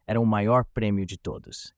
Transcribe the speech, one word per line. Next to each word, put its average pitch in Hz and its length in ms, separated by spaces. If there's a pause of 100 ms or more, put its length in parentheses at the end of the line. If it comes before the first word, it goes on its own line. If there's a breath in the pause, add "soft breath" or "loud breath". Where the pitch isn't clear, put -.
eram 113 160
o 113 40
maior 110 380
prêmio 101 400
de 92 140
todos. - 600